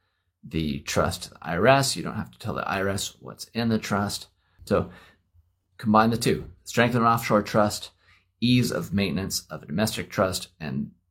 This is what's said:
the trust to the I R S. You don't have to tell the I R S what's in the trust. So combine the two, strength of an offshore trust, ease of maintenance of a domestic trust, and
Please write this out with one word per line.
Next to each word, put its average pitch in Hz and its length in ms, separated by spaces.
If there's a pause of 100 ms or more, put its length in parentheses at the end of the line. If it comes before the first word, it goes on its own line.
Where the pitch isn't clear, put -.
(420)
the 76 380
trust - 440
to - 80
the - 100
I 85 160
R 104 100
S. 135 300
You 82 60
don't 69 120
have - 160
to - 80
tell 104 140
the - 120
I 95 140
R 98 80
S - 320
what's - 300
in 117 180
the 113 100
trust. 101 500 (360)
So 87 260 (880)
combine 110 320
the 117 80
two, 107 260 (200)
strength 120 320
of 117 80
an 117 40
offshore 113 360
trust, - 480 (500)
ease 123 300
of - 200
maintenance 95 600
of 78 100
a - 60
domestic 92 420
trust, 92 380 (120)
and 71 300 (220)